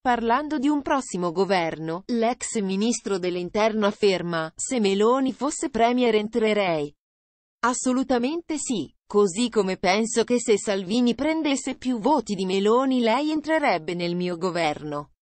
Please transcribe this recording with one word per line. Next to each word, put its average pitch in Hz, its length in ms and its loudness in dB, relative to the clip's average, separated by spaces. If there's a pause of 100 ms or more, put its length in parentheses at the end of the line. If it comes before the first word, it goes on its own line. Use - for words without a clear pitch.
Parlando 254 580 0
di 262 100 0
un 294 120 0
prossimo 196 520 -2
governo, 170 720 -2
l'ex 233 560 -2
ministro 196 560 -2
dell'interno 185 680 -2
afferma: 175 720 0
"Se 254 240 -2
Meloni 214 540 2
fosse 302 340 -4
premier 233 460 2
entrerei. 208 760 0 (760)
Assolutamente 254 920 0
sì, 208 340 -4 (160)
così 208 440 2
come 190 260 0
penso 220 480 0
che 247 160 0
se 214 160 2
Salvini 214 580 0
prendesse 285 600 -2
più 254 220 -4
voti 233 360 0
di 190 120 -2
Meloni 233 540 2
lei 247 300 2
entrerebbe 285 640 0
nel 175 240 -2
mio 180 220 -2
governo. 151 720 -4 (120)